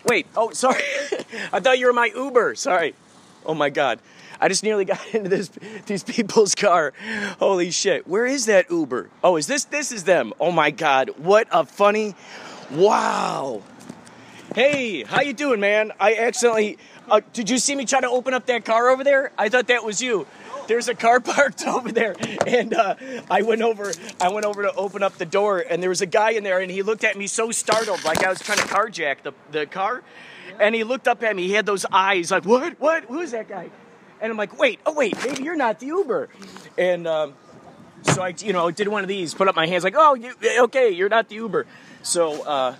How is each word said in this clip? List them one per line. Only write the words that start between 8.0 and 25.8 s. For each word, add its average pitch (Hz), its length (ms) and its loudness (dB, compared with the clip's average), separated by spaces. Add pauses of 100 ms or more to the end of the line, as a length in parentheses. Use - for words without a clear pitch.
Where 202 180 0
is 262 200 -2
that 196 260 4
Uber? 131 380 -4 (160)
Oh, 180 100 6
is 151 120 -2
this, 269 180 -2
this 285 260 -6
is 208 140 -10
them. 151 340 2
Oh, 156 140 0
my 151 180 4
God. 135 460 2
What 202 340 4
a 165 140 2
funny, 208 500 0 (560)
wow. 175 880 0 (960)
Hey, 240 480 0
how 190 180 0
you 285 120 -2
doing, 254 260 0
man? 208 400 2
I 214 160 4
accidentally, 226 640 0 (280)
uh, 214 140 4 (120)
did 220 180 -4
you 254 80 2
see 277 160 -2
me 277 100 -4
try 262 160 2
to 254 80 -2
open 254 240 0
up 254 140 -2
that 233 180 -2
car 233 240 2
over 262 140 2
there? 277 340 2
I 208 120 0
thought 240 180 2
that 240 160 2
was 214 180 -4
you. 226 240 -2 (420)
There's 233 200 0
a 247 80 -2
car 233 240 6
<laughs> - 0 -
parked - 480 0
over 247 240 -2
there, 220 240 0 (320)
and, 226 260 2
uh, 226 220 2 (340)
I 196 140 2
went 220 180 2
over, 208 300 -2 (280)
I 185 100 2
went 208 180 -2
over 202 160 -4
to 196 100 0
open 196 300 -4
up 190 160 -2
the 180 60 -4
door, 202 340 2 (100)
and 170 140 -2